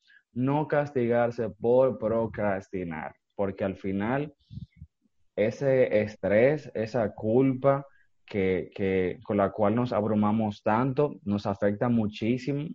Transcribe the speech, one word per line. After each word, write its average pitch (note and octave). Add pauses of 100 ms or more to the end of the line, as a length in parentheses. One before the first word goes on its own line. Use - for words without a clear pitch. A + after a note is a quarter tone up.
(320)
no C#3
castigarse A#2+
por B2
procrastinar, G2 (200)
porque G2
al F#2+
final A2+ (1040)
ese B2
estrés, G#2+
esa A2
culpa C3+ (400)
que, F#2+
que, F#2+
con G#2
la G2
cual G#2
nos B2
abrumamos G#2+
tanto, C3
nos G2+
afecta G#2
muchísimo, A#2+